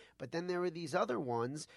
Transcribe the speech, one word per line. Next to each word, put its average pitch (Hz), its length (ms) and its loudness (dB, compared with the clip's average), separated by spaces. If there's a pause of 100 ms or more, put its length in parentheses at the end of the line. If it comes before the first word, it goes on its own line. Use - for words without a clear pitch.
(200)
But 127 120 -8
then 170 160 -2
there 180 120 2
were 180 100 2
these 160 240 -6
other 208 260 2
ones 127 560 0